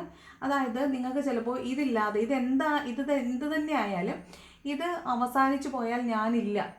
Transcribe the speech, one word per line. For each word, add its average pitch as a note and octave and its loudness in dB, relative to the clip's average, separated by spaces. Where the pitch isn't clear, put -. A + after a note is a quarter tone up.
അതായത് C4+ 0
നിങ്ങൾക്ക് B3+ -2
ചിലപ്പോൾ B3 0
ഇതില്ലാതെ, A#3+ 0
ഇതെന്താ, C4+ 2
ഇത് C4+ -4
ത-, C#4+ 2
എന്ത് C4+ -2
തന്നെ D4+ 0
ആയാലും G3+ -2
ഇത് C#4+ -2
അവസാനിച്ച് C4+ 2
പോയാൽ A#3+ -2
ഞാനില്ല A3 0